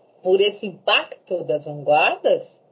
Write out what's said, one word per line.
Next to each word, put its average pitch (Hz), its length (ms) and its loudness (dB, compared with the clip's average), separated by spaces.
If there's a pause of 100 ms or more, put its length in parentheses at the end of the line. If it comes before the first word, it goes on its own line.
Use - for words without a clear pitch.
(240)
Por 190 180 4
esse 208 240 0
impacto 196 800 -6
das 151 220 -4
vanguardas, 156 1080 0